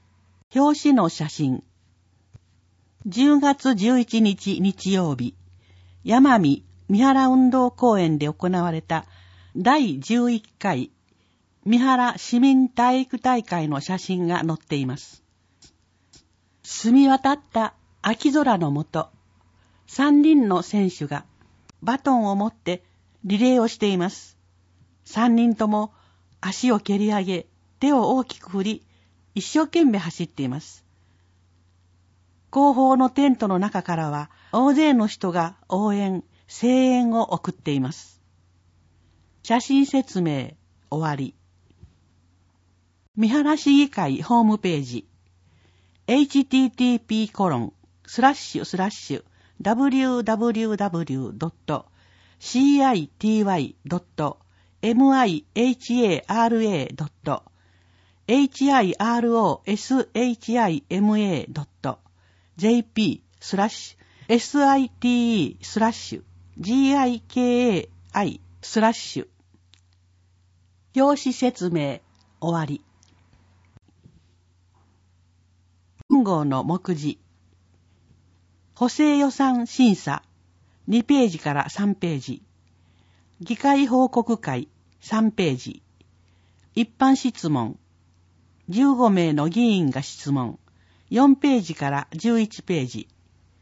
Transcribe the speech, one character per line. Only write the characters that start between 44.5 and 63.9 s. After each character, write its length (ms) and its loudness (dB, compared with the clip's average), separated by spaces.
ペ 180 -2
ー 60 -6
ジ。 260 -12
エ 160 2
イ 80 2
チ 160 2
テ 120 0
ィ 100 4
ー 20 -2
テ 140 -4
ィ 120 2
ー 60 -4
ピ 240 -2
ー 80 -16
コ 160 0
ロ 100 -2
ン 140 -8
ス 120 -4
ラ 80 6
ッ 60 0
シ 260 -10
ュ 40 -8
ス 120 -8
ラ 100 -2
ッ 20 -4
シ 280 -10
ュ 60 -14
ダ 140 0
ブ 140 2
リ 100 2
ュ 220 0
ー 20 -6
ダ 140 -2
ブ 160 0
リ 80 -2
ュ 140 -2
ー 20 -10
ダ 120 -2
ブ 140 -4
リ 120 -6
ュ 160 -6
ー 20 -
ド 140 -8
ッ 60 -10
ト 220 -8
シ 400 2
ー 80 4
ア 60 2
イ 160 -4
テ 180 -6
ィ 140 2
ー 20 0
ワ 140 0
イ 180 -6
ド 120 -6
ッ 60 -8
ト 240 -6
エ 120 -2
ム 200 4
ア 120 4
イ 200 -2
エ 160 2
イ 40 -2
チ 300 -2
エ 200 0
ー 160 -2
ア 40 4
ー 40 2
ル 140 0
エ 200 -2
ー 120 -10
ド 100 -8
ッ 60 -14
ト 180 -4
エ 160 2
イ 60 0
チ 220 0
ア 100 4
イ 160 0
ア 200 -2
ー 40 -2
ル 160 0
オ 280 0
ー 80 -2
エ 20 0
ス 380 -2
エ 160 -2
イ 80 -4
チ 200 -4
ア 120 2
イ 200 -4
エ 120 -2
ム 180 2
エ 220 -2
ー 80 -12
ド 140 -10
ッ 40 -14
ト 180 -8
ジ 120 -2
ェ 120 4
ー 60 -4
ピ 400 -4
ー 200 -20
ス 120 -4
ラ 80 0
ッ 40 -4
シ 280 -16